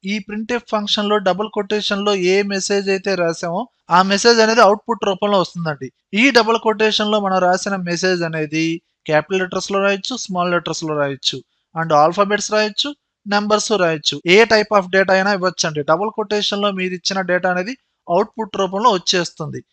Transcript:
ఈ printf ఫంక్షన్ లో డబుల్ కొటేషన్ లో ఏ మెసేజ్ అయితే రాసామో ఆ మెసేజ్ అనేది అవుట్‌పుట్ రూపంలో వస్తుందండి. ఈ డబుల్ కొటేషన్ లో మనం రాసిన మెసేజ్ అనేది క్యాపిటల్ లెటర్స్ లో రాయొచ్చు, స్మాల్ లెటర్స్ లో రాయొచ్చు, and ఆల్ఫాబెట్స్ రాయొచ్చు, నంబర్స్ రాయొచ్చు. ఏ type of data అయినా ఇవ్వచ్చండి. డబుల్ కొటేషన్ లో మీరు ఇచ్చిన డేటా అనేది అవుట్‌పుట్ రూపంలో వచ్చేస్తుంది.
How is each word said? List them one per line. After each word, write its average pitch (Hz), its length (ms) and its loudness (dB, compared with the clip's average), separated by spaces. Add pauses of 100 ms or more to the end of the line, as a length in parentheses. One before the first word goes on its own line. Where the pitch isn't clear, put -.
(120)
ఈ - 20 -2 (140)
printf 220 340 -6 (120)
ఫంక్షన్ 208 360 -2
లో 208 60 2 (120)
డబుల్ 185 280 -2
కొటేషన్ 202 520 -2
లో 208 40 2 (220)
ఏ - 20 4 (160)
మెసేజ్ 196 420 -2
అయితే 190 280 -2
రాసామో 170 400 -4 (340)
ఆ 180 40 6 (120)
మెసేజ్ 233 320 4
అనేది 226 240 4
అవుట్‌పుట్ 214 420 -2
రూపంలో 202 340 0
వస్తుందండి. 156 440 -8 (340)
ఈ - 20 4 (140)
డబుల్ 226 300 2
కొటేషన్ 214 460 0
లో 214 120 2
మనం 185 220 2
రాసిన 190 280 0 (140)
మెసేజ్ 175 400 0
అనేది 160 340 -2 (460)
క్యాపిటల్ 156 340 0
లెటర్స్ 185 300 -6
లో 196 120 2
రాయొచ్చు, 196 300 -2 (100)
స్మాల్ 180 300 -2
లెటర్స్ 165 320 -4
లో 151 140 -2
రాయొచ్చు, 139 360 -4 (420)
and 160 120 -2 (100)
ఆల్ఫాబెట్స్ 202 540 0
రాయొచ్చు, 214 340 -2 (460)
నంబర్స్ 208 340 0 (140)
రాయొచ్చు. 156 340 -2 (180)
ఏ - 20 8 (160)
type 214 260 2
of 180 60 -4 (100)
data 190 200 2
అయినా 190 240 2
ఇవ్వచ్చండి. 175 420 -4 (100)
డబుల్ 208 280 0
కొటేషన్ 208 460 -2
లో 202 40 2 (100)
మీరు 185 200 -4
ఇచ్చిన 196 200 -4 (120)
డేటా 180 240 0
అనేది 190 180 -6 (400)
అవుట్‌పుట్ 220 460 -2
రూపంలో 196 360 2
వచ్చేస్తుంది. 160 640 -4 (120)